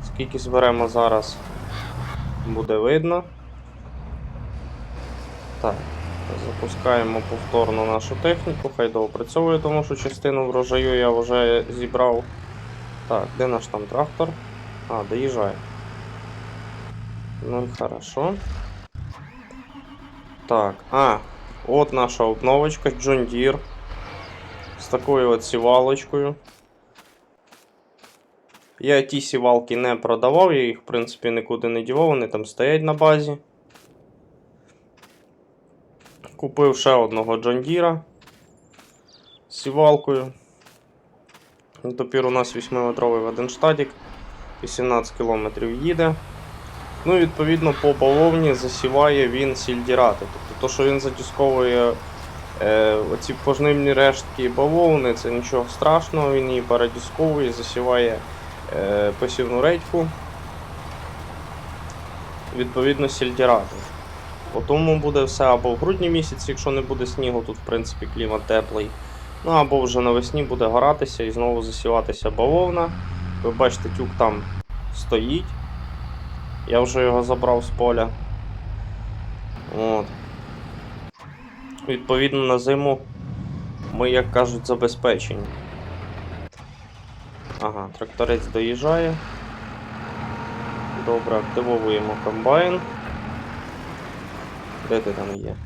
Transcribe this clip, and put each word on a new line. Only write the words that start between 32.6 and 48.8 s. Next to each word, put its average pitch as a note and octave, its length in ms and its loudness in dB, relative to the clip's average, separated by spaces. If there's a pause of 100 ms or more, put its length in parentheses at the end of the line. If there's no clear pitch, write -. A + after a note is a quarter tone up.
на D#3 120 2
базі. D3+ 440 4 (3000)
Купив C#3 400 4
ще C3+ 140 4
одного A2+ 460 4
John B2 320 0
Deere E3+ 320 2 (1500)
з - 120 -14
сівалкою. C#3 720 4 (1500)
Ну, B2+ 100 -6
тепер B2+ 340 0
у B2+ 40 2
нас B2 260 0
вісьмиметровий A#2+ 640 0
в A2+ 60 -2
один A#2+ 220 -4
штатик, D3 400 2 (720)
вісімнадцять B2 540 -2
кілометрів A#2 720 -2
їде. E3 280 2 (880)
Ну, F3+ 140 4
відповідно, D#3+ 640 4
по D3 100 6
бавовні D3 600 6
засіває C3 760 4